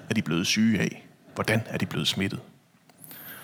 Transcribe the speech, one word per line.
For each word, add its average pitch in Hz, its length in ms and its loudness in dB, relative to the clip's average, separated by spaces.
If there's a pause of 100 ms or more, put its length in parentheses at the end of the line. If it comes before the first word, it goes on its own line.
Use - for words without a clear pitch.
er 107 60 2
de 107 80 4
blevet 82 240 0
syge 110 340 4
af? - 280 -4 (260)
Hvordan 113 320 2
er - 120 -6
de - 80 0
blevet - 220 -2
smittet?" - 320 0 (1040)